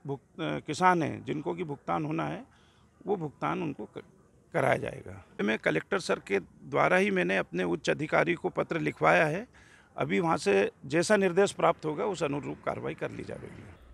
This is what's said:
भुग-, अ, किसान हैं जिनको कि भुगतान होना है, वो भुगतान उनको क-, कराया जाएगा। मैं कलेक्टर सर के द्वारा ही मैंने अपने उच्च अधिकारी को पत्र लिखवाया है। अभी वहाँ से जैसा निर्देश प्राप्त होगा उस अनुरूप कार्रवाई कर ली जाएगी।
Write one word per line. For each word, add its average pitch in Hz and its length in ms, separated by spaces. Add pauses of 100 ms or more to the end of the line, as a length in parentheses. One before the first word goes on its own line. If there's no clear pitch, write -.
भुग-, 139 340
अ, 151 260
किसान 175 360
हैं 120 220
जिनको 151 300
कि 170 100
भुगतान 160 400
होना 156 200
है, 160 260 (560)
वो 202 100
भुगतान 156 460
उनको 147 220
क-, - 180 (500)
कराया 131 240
जाएगा। 98 480 (180)
मैं 214 160
कलेक्टर 160 400
सर 190 280
के 196 140
द्वारा 147 560
ही 202 140
मैंने 185 260
अपने 180 280
उच्च 170 260
अधिकारी 156 440
को 180 140
पत्र 165 320
लिखवाया 160 460
है। 180 200 (500)
अभी 175 240
वहाँ 165 160
से 196 340 (160)
जैसा 170 300
निर्देश 190 360
प्राप्त 165 320
होगा 156 200
उस 180 180
अनुरूप 143 340 (100)
कार्रवाई 139 280
कर - 160
ली - 120
जाएगी। - 420 (300)